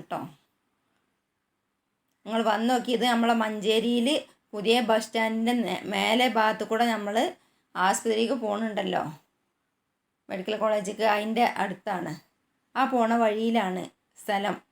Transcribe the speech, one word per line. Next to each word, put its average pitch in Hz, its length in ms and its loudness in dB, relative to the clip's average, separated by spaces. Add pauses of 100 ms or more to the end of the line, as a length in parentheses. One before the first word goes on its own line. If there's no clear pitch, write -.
ട്ടോ. 175 140 -8 (2000)
നിങ്ങൾ 226 160 0 (100)
വന്ന് 220 220 0
നോക്കി. 240 240 -2
ഇത് 208 160 0
നമ്മളെ 233 300 4
മഞ്ചേരിയിൽ 220 640 0 (460)
പുതിയ 220 260 2 (100)
ബസ് 226 180 2
സ്റ്റാൻഡിൻ്റെ 226 460 0 (120)
നേ-, 180 180 -4 (100)
മേലെ 214 340 2 (100)
ഭാഗത്ത് 214 340 2
കൂടെ 226 220 2
നമ്മൾ 208 240 -4 (680)
ആസ്പത്രിക്ക് 220 560 0
പോകുന്നുണ്ടല്ലോ, 202 600 -2 (1300)
മെഡിക്കൽ 196 320 -6
കോളേജിലേക്ക്, 208 420 0 (100)
അതിൻ്റെ 220 300 0 (200)
അടുത്താണ്. 180 480 -6 (640)
ആ 262 40 2 (100)
പോണ 226 200 2 (120)
വഴിയിലാണ് 214 580 0 (400)
സ്ഥലം. 202 340 -2 (140)